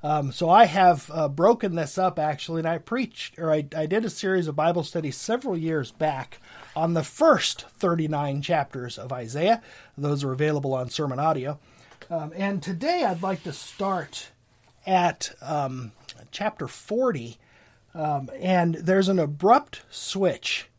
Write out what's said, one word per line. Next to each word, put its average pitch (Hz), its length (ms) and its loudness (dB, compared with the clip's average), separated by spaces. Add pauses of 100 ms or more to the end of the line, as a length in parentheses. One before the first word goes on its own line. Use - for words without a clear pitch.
Um, 147 300 -2
so 165 180 0
I 214 140 10
have, 175 500 6
uh, 156 140 0
broken 180 480 4
this 151 200 -2
up, 185 220 0
actually, 151 400 -2
and 160 80 -2
I 170 120 0
preached, - 600 -6
or 160 140 0
I, 151 240 0
I 156 100 -2
did 208 180 0
a 196 60 -4
series 185 380 0
of 143 80 -4
Bible 165 260 2
studies 156 340 -6
several 240 400 -4
years 160 360 -2
back 143 480 -4 (340)
on 170 200 0
the 160 100 0
first - 640 2 (120)
thirty-nine 151 640 0
chapters 139 560 -2
of 123 140 -10
Isaiah. 147 500 0 (340)
Those 143 280 -2
are 131 80 -2
available 139 420 0
on 127 160 -4
sermon 139 300 -4
audio. 143 400 -2 (500)
Um, 160 240 -6
and 196 260 -2
today 269 440 -2
I'd 180 180 -2
like 190 220 -4
to 160 80 -8
start - 800 -8 (540)
at, 180 560 0
um, 131 520 -6 (400)
chapter 202 340 -4
forty, 185 720 -4 (560)
um, 151 340 -2 (120)
and 175 340 2
there's 185 340 2
an 185 120 4
abrupt 180 680 4
switch. - 800 -2 (100)